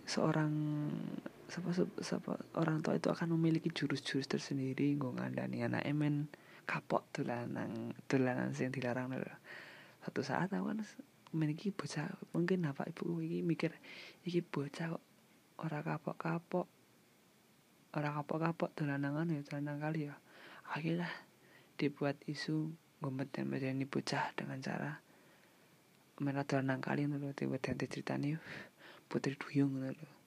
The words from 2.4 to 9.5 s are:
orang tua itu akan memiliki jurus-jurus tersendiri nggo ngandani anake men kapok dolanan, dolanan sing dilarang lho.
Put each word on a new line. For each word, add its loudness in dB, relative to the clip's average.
orang 4
tua 4
itu 2
akan 2
memiliki 4
jurus-jurus 0
tersendiri 2
nggo 0
ngandani -2
anake 2
men 4
kapok 0
dolanan, -2
dolanan 4
sing 0
dilarang -2
lho. -2